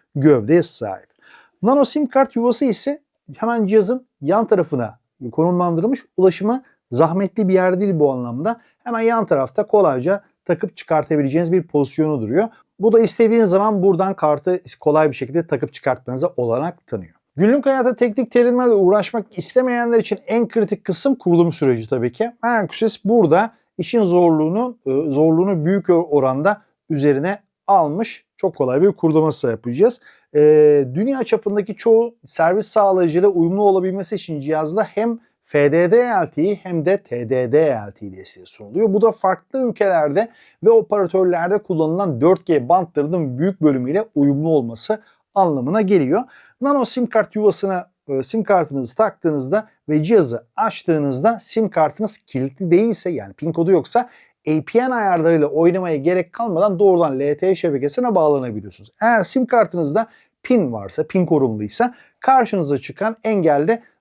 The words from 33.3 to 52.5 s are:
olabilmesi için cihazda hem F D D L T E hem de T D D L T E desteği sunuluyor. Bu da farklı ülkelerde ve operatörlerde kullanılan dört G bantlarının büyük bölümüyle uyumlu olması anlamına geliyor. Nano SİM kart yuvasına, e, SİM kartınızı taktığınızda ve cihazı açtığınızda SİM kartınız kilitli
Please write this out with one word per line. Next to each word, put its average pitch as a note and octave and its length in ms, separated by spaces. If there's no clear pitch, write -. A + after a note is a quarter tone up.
olabilmesi F#3+ 520
için E3 240
cihazda D#3 440
hem A#3 360
F D3 280
D E3+ 200
D A3 60
L A3+ 300
T - 140
E G3+ 140
hem E3+ 300
de F#3+ 120
T B2 320
D B2+ 220
D D3+ 200
L G#2 200
T - 140
E G2 60
desteği F#2 340
sunuluyor. E3+ 480
Bu G3+ 80
da A3 100
farklı A3 580
ülkelerde F#3 600
ve F#3+ 60
operatörlerde F#3+ 880
kullanılan D#3+ 640
dört F3 240
G C3+ 240
bantlarının D#3+ 680
büyük F#3+ 240
bölümüyle D3 440
uyumlu C#3+ 340
olması C#3+ 520
anlamına E3 460
geliyor. F#3 400
Nano C#4 240
SİM A#3+ 220
kart G#3+ 280
yuvasına, G3 540
e, C3+ 160
SİM A3 200
kartınızı C#3 520
taktığınızda D#3+ 720
ve D3+ 140
cihazı D#3 420
açtığınızda E3 840
SİM A3 300
kartınız F3+ 480
kilitli C#3 540